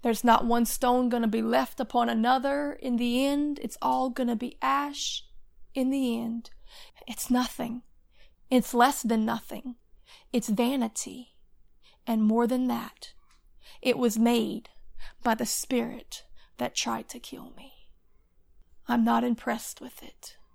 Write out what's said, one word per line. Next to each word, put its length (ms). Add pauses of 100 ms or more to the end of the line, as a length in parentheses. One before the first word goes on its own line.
"There's 200
not 220
one 200
stone 440
gonna 180
be 140
left 380
upon 300
another 640
in 240
the 280
end. 340
It's 220
all 280
gonna 260
be 260
ash 640 (480)
in 160
the 300
end." 320 (560)
It's 220
nothing. 540 (680)
It's 240
less 280
than 240
nothing. 520 (540)
It's 180
vanity. 840 (720)
And 180
more 240
than 200
that, 460 (680)
it 160
was 220
made 500 (540)
by 120
the 100
spirit 800 (320)
that 180
tried 340
to 100
kill 320
me. 380 (1000)
I'm 160
not 200
impressed 580
with 220
it. 340 (180)